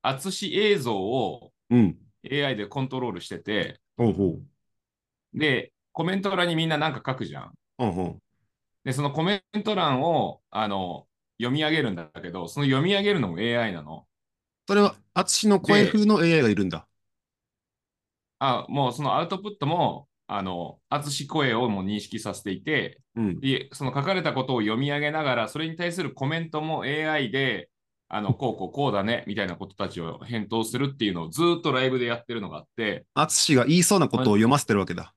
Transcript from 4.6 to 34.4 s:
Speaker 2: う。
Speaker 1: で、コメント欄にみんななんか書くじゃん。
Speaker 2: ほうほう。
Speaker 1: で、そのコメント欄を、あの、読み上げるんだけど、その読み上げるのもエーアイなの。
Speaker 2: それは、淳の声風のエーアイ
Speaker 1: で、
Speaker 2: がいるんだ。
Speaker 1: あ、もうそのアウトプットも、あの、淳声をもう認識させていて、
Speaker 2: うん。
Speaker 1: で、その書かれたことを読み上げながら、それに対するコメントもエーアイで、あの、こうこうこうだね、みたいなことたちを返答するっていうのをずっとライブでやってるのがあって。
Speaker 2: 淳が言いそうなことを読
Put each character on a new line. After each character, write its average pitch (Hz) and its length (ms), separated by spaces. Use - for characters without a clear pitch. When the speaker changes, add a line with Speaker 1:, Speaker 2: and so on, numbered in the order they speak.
Speaker 2:
う。 127 40
Speaker 1:
で、 139 320
コ 165 120
メ 185 120
ン 196 60
ト 190 140
欄 175 120
に 170 80
み 160 100
ん 165 40
な 160 80
な 156 120
ん 143 40
か 110 100
書 131 140
く 117 80
じ 71 100
ゃ 67 60
ん。 - 120
Speaker 2:
ほ 120 120
う - 20
ほ 90 120
う。 82 180
Speaker 1:
で、 135 100
そ 139 80
の 143 100
コ 151 120
メ 190 200
ン 208 60
ト 214 120
欄 147 280
を、 139 460
あ 107 180
の、 92 400
読 120 120
み 151 120
上 156 80
げ 160 100
る 120 100
ん 90 40
だ 82 140
け 87 80
ど、 87 180
そ - 120
の 143 80
読 135 160
み 190 100
上 196 80
げ 208 120
る 185 60
の 110 100
も 82 100
エ 117 180
ー - 20
ア 117 80
イ 98 60
な 82 80
の。 78 240
Speaker 2:
そ 196 80
れ 208 60
は、 202 140
淳 190 340
の 196 100
声 202 280
風 214 180
の 208 180
エ - 20
ー - 0
ア - 20
イ 170 80
Speaker 1:
で、 156 80
Speaker 2:
が 113 60
い 104 60
る 98 100
ん 92 40
だ。 85 180
Speaker 1:
あ、 131 320
も 131 200
う 120 40
そ 147 80
の 127 160
ア 156 60
ウ 175 40
ト 185 120
プ 208 100
ッ - 100
ト 143 60
も、 151 420
あ 101 160
の、 87 360
淳 147 380
声 143 280
を 120 140
も 101 120
う 95 40
認 104 160
識 110 180
さ 104 160
せ - 80
て 101 80
い 95 100
て、 143 400
Speaker 2:
う 117 60
ん。 95 180
Speaker 1:
で、 135 340
そ - 100
の 127 100
書 139 100
か 190 100
れ 185 80
た 156 120
こ 131 100
と 139 100
を 120 80
読 107 180
み 143 120
上 143 80
げ 147 120
な 156 120
が 135 100
ら、 117 140
そ 110 100
れ 156 100
に 160 80
対 175 160
す 175 120
る 131 100
コ 135 140
メ 160 120
ン 165 120
ト 151 100
も 151 240
エ 151 220
ー 156 40
ア 156 60
イ 131 140
で、 127 380
あ 107 60
の、 101 140
こ 123 180
う - 60
こ 92 80
う 87 80
こ 139 160
う - 20
だ 101 120
ね、 113 220
み 101 100
た 101 100
い - 20
な 90 80
こ 95 120
と - 80
た 98 120
ち 87 140
を 82 180
返 107 300
答 113 160
す 120 120
る 139 160
っ - 40
て 117 80
い 101 60
う - 20
の 85 100
を 80 60
ず 104 120
っ - 20
と 160 100
ラ 131 140
イ 131 40
ブ 127 80
で 123 80
や 117 120
っ - 80
て 120 80
る 113 80
の 92 80
が 76 80
あ 78 60
っ - 120
て。 107 380
Speaker 2:
淳 151 420
が 123 100
言 156 120
い 180 60
そ 202 140
う - 40
な 131 80
こ 117 80
と 127 60
を - 100
読 110 160